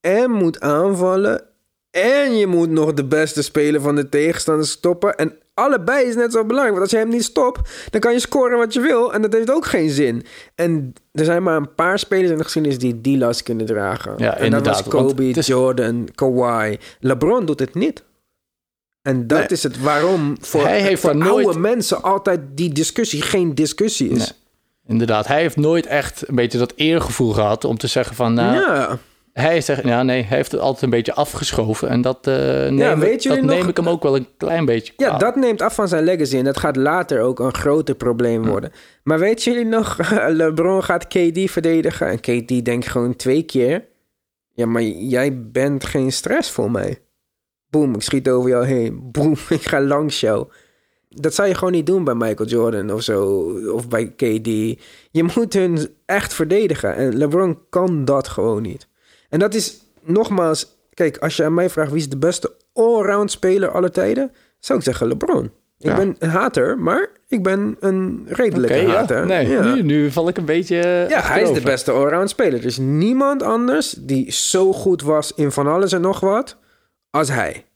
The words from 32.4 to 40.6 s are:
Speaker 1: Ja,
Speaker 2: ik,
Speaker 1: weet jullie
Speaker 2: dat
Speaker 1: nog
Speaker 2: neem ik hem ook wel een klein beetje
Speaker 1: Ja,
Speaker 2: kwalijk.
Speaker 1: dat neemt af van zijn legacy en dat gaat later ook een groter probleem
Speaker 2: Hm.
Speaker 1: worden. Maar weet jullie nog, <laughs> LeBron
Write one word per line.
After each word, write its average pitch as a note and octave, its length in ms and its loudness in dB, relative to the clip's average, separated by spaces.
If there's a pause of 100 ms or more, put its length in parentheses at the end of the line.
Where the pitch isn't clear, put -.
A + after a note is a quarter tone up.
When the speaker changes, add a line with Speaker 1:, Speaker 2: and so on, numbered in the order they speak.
Speaker 1:
Ja, C#3+ 140 4
Speaker 2:
ik, D#3 60 0
Speaker 1:
weet G#3+ 240 2
jullie C4 160 0
Speaker 2:
dat C4 100 0
Speaker 1:
nog F3 100 2
Speaker 2:
neem F3+ 100 -2
ik F3 80 -2
hem F3 120 0
ook E3+ 140 -2
wel C#3 140 2
een B2+ 100 -2 (100)
klein E3 280 -2
beetje A#2 320 0
Speaker 1:
Ja, C4+ 100 0
Speaker 2:
kwalijk. - 180 0
Speaker 1:
dat A#3+ 200 0
neemt A3 180 0
af A3 120 0
van G#3 140 0
zijn E3 160 2
legacy D#3 320 0
en B2+ 80 0
dat C#3 140 0
gaat D3 180 0
later D3 440 0
ook A#2+ 180 0
een B2 160 -2
groter C#3+ 400 0
probleem A#2 480 0
Speaker 2:
Hm. A2+ 60 0
Speaker 1:
worden. G2+ 240 -4 (300)
Maar D#3 160 2
weet G#3+ 260 0
jullie A#3+ 200 0
nog, A3 320 0 (160)
<laughs> C#3+ 160 2
LeBron D#3+ 560 2